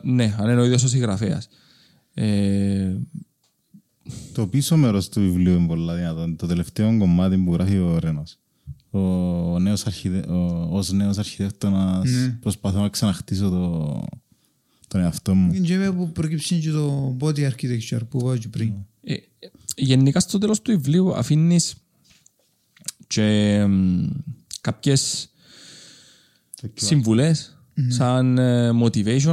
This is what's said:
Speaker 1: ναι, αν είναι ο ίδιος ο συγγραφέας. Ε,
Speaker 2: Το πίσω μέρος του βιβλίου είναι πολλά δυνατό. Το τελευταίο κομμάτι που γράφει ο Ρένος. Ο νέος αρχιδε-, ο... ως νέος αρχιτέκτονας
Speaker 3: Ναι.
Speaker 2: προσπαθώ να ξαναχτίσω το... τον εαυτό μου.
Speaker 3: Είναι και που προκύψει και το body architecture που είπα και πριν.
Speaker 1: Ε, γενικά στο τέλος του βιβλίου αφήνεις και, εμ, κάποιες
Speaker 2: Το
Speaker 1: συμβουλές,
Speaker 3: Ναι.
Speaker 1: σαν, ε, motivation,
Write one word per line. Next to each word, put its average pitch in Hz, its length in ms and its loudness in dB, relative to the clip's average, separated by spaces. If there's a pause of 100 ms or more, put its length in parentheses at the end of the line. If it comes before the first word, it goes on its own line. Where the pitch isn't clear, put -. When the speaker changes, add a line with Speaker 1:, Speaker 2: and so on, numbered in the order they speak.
Speaker 1:
ναι, 120 360 2
αν 107 100 0
είναι 120 120 4
ο - 40 6
ίδιος 123 180 4
ο 131 40 2
συγγραφέας. 113 600 -2 (680)
Ε, 98 800 0 (1400)
Speaker 2:
Το 110 140 -2
πίσω 139 300 2
μέρος 107 320 2
του - 100 -4
βιβλίου 90 380 4
είναι 87 100 2
πολλά 82 280 -4
δυνατό. 82 400 -6
Το 85 120 -8
τελευταίο 107 500 0
κομμάτι 92 400 4
που 90 160 0
γράφει 95 240 0
ο 87 220 0
Ρένος. 80 400 -6 (500)
Ο 90 680 0
νέος 98 260 0
αρχιδε-, 92 440 -4
ο... 87 380 -2 (100)
ως 90 140 -2
νέος 98 260 0
αρχιτέκτονας 98 920 -2
Speaker 3:
Ναι. 127 300 -2
Speaker 2:
προσπαθώ 98 400 -2
να 104 80 0
ξαναχτίσω 98 600 -2
το... 85 540 -2 (840)
τον 95 140 -2
εαυτό 87 340 0
μου. 92 180 4
Speaker 3:
Είναι 190 120 0
και 190 300 0
που 180 160 -4
προκύψει 165 480 -2
και 156 120 -2
το 139 480 -2
body 147 300 0
architecture 120 500 -4 (100)
που 131 120 -6
είπα 127 160 -2
και 113 100 -8
πριν. 107 260 -4 (300)
Speaker 1:
Ε, - 120 -6 (600)
γενικά 135 440 2
στο - 180 -2
τέλος 208 240 0
του 247 100 -2
βιβλίου 175 440 2
αφήνεις 165 600 2 (1300)
και, 107 460 2
εμ, 98 540 2 (540)
κάποιες - 680 -2 (1300)
Speaker 2:
Το 113 140 -12
Speaker 1:
συμβουλές, 139 800 2 (160)
Speaker 3:
Ναι. 127 180 0
Speaker 1:
σαν, 127 460 2
ε, 123 340 2 (120)
motivation, 113 500 2